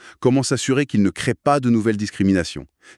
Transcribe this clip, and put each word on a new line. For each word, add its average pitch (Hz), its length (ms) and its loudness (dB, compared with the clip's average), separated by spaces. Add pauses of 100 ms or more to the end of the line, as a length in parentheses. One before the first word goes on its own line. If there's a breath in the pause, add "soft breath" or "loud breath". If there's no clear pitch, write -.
(200 loud breath)
Comment 131 240 2
s'assurer 131 420 -2
qu'ils 107 160 0
ne 98 80 2
créent - 240 -4
pas 143 260 0
de 123 120 0
nouvelles 110 260 2
discriminations ? 95 720 -2 (300 loud breath)